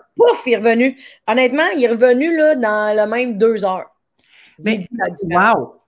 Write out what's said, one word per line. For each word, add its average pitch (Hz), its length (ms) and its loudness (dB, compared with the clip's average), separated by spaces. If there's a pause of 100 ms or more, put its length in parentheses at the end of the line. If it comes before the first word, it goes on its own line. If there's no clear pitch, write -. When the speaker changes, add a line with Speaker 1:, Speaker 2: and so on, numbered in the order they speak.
(160)
Speaker 1:
pouf, - 320 2
il 240 60 0
est 214 40 2
revenu. 233 400 0 (300)
Honnêtement, 254 480 0
il 269 80 -2
est 233 60 4
revenu, 247 460 2
là, 311 200 2
dans 214 400 -2
le 214 140 0
même 233 280 -4
deux 220 280 0
heures. 185 260 -6 (720)
Speaker 2:
Mais, 220 120 -2
Speaker 1:
J'ai 185 140 -8
vu 240 80 -12
la 185 120 -4
différence. 180 480 0
Speaker 2:
wow! 123 160 -8 (140)